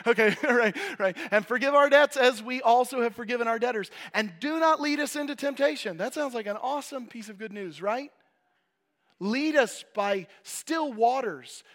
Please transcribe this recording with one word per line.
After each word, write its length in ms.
Okay, 320
<laughs> 40
right, 320
right. 180
"And 160
forgive 300
our 120
debts 300
as 240
we 220
also 380
have 120
forgiven 340
our 120
debtors. 320
And 260
do 200
not 220
lead 180
us 160
into 200
temptation." 600
That 180
sounds 180
like 140
an 100
awesome 500
piece 220
of 80
good 140
news, 280
right? 320
"Lead 360
us 280
by 340
still 500
waters. 720